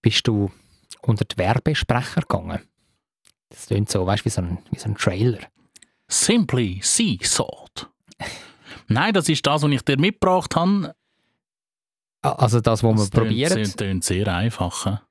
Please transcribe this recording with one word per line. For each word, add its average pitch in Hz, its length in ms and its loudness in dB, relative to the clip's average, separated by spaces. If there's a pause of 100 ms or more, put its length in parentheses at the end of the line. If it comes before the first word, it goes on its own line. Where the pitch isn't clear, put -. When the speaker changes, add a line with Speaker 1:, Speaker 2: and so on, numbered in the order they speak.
Speaker 1:
Bist - 260 2
du 101 220 0 (500)
unter - 240 0
die - 140 -10
Werbesprecher 123 840 0
gegangen? 90 400 -4 (880)
Das - 180 -20
tönt 101 240 0
so, 92 160 0
weißt, 101 180 0
wie 113 60 0
so 95 120 -2
ein, 87 160 -4 (120)
wie - 80 -6
so - 100 -8
ein 104 80 -4
Trailer. 104 420 0 (680)
Speaker 2:
Simply 123 760 0
Sea 156 400 0
Salt. - 680 -4 (300)
<laughs> - 100 -10 (600)
Nein, 175 260 2
das 180 140 2
ist 156 180 0
das, 147 160 2
was 147 80 2
ich 135 120 0
dir 139 160 2
mitgebracht 185 580 2
habe. 185 380 0 (1300)
Speaker 1:
Ah, 139 100 0
also 120 280 4
das, 113 220 2
was 113 100 4
wir 110 40 4
Speaker 2:
Das 104 140 2
tönt 113 180 2
Speaker 1:
probieren. 120 360 0
Speaker 2:
sehr, 101 120 -4
tönt 95 280 -2
sehr 98 240 0
einfach, 90 580 -2
hä? 101 120 -2 (120)